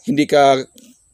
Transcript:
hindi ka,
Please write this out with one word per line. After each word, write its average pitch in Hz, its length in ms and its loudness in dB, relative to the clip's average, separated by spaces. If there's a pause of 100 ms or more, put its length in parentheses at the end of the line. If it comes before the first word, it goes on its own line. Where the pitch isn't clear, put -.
hindi 147 240 -4
ka, 139 320 2 (540)